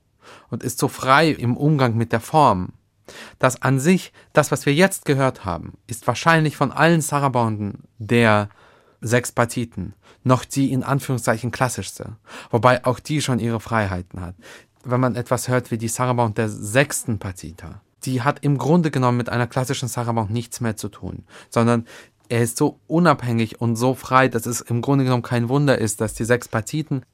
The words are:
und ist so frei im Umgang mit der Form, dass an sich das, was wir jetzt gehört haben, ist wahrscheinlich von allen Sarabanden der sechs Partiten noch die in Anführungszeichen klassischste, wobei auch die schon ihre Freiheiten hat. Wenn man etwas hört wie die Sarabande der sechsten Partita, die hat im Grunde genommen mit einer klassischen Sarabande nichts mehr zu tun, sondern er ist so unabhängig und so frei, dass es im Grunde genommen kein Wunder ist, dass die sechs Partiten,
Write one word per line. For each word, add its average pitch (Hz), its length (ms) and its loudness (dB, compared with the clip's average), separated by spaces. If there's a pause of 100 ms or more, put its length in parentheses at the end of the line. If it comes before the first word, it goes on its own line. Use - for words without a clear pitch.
(480)
und 117 140 -8
ist 120 160 -6
so 139 100 0
frei 139 400 4
im 120 280 0
Umgang 135 400 2
mit 117 160 -2
der 117 80 0
Form, 117 500 2 (680)
dass 127 220 0
an 131 180 2
sich 170 340 0 (200)
das, - 180 2
was 139 140 -4
wir 147 80 2
jetzt 185 320 2
gehört 135 400 0
haben, 85 300 -6 (120)
ist - 200 -10
wahrscheinlich 156 500 2
von 135 160 0
allen 160 300 4
Sarabanden 120 840 -2 (140)
der 107 500 4 (540)
sechs 123 300 0
Partiten 117 600 -4 (320)
noch 123 220 2
die 135 260 0
in 131 100 0
Anführungszeichen 123 680 -2
klassischste, - 680 -6 (340)
wobei 123 360 4
auch 123 120 0
die 151 220 -4
schon 123 180 0
ihre 113 220 -2
Freiheiten 95 640 -4
hat. 87 120 -12 (480)
Wenn 123 180 -2
man 127 140 0
etwas 120 340 -4
hört 127 220 -2
wie 117 80 -4
die 113 100 -4
Sarabande 120 460 0
der 113 140 -2
sechsten 107 680 -2
Partita, 87 640 -12 (220)
die 131 180 -2
hat 143 200 0
im 143 140 2
Grunde 156 340 2
genommen 127 280 0
mit 117 100 -4
einer 120 180 -2
klassischen 127 420 -4
Sarabande 113 440 -4
nichts 120 280 -6
mehr 113 160 -2
zu - 120 -10
tun, 90 360 -12 (260)
sondern 117 360 2 (440)
er 117 100 0
ist 117 160 0
so 147 300 0
unabhängig 123 760 2
und 117 160 0
so 127 180 2
frei, 127 340 2
dass 117 180 -2
es 120 160 -6
im 120 180 -2
Grunde 139 240 2
genommen 127 180 2
kein 120 280 -2
Wunder 139 260 4
ist, 107 240 -2
dass 110 140 -2
die 120 100 -4
sechs 120 240 0
Partiten, 139 640 -4